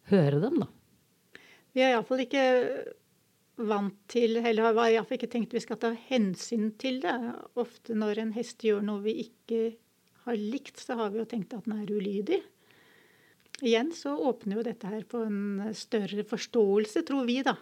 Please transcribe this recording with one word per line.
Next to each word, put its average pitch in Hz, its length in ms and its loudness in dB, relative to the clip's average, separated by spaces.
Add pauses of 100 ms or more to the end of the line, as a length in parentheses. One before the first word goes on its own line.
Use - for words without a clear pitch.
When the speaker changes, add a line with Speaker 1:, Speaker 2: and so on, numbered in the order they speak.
Speaker 1:
høre 147 320 6
dem, 277 180 2
da? 196 80 2 (1080)
Speaker 2:
Vi 262 80 0
er 262 120 6
i - 20 4
hvert 220 140 0
fall 254 180 0
ikke 269 180 2 (1120)
vant 208 360 0 (140)
til, 226 300 2
eller 226 260 2
har 233 260 6
i 226 60 6
hvert 220 100 0
fall 254 120 -4
ikke 240 120 -4
tenkt 233 240 -2
vi 226 60 0
skal - 180 -8
ta 233 160 0
hensyn 220 800 0
til 262 240 -4
det. 339 140 0 (420)
Ofte 240 380 -6
når 214 240 0
en 220 140 -4
hest 233 260 -8
gjør 208 240 0
noe 208 220 -2
vi 220 100 0 (160)
ikke 226 460 -4 (500)
har 240 100 -2
likt, 214 440 -6
så 254 160 -6
har 220 140 -2
vi 208 100 -4
jo 226 40 -4
tenkt 220 300 -8
at 202 100 -10
den 214 140 -4
er 208 80 -6
ulydig. 208 540 -2 (1200)
Igjen 240 300 2
så 285 240 -6
åpner 226 400 -2
jo 233 80 -4
dette 226 240 -8
her 214 160 -6
på 240 180 -6
en 202 520 -4
større 208 500 -4
forståelse, 214 800 2
tror 269 220 -2
vi 247 160 0
da, 254 180 2